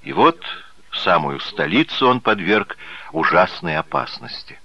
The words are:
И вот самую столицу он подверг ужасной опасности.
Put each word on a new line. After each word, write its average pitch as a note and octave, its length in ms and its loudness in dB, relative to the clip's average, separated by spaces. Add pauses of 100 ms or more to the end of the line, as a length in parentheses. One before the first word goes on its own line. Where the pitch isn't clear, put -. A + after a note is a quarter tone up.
И C2+ 100 -10
вот C3 260 4 (520)
самую D2+ 480 0
столицу - 680 0
он B2 120 4
подверг A2 580 0 (340)
ужасной E3 640 0
опасности. - 880 -8